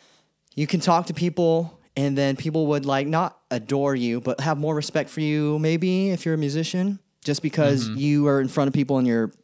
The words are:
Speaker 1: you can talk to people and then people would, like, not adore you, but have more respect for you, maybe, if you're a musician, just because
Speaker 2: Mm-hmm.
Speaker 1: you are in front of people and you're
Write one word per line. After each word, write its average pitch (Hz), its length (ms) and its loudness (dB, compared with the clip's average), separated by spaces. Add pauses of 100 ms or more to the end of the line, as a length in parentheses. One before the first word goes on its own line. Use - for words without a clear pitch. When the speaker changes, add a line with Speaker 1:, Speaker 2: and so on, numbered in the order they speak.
(560)
Speaker 1:
you 147 100 -2
can 165 140 0
talk 175 280 2
to 180 60 -4
people 165 640 0 (200)
and 139 200 0
then 139 200 2
people 160 300 -2
would, 147 180 0
like, 139 220 0
not 160 320 -2 (120)
adore 135 440 -2
you, 120 260 -2
but - 180 -4
have 156 180 0
more 151 180 -2
respect 151 340 -4
for - 100 -8
you, 151 400 0
maybe, 185 520 0
if 170 140 -4
you're 160 100 0
a - 20 0
musician, 160 600 -2 (260)
just 147 160 -2
because 143 480 2
Speaker 2:
Mm-hmm. 110 100 -6
Speaker 1:
you 147 280 2
are 139 120 4
in 135 80 0
front 139 220 0
of 135 60 -2
people 139 240 2
and 127 80 2
you're 113 220 2 (140)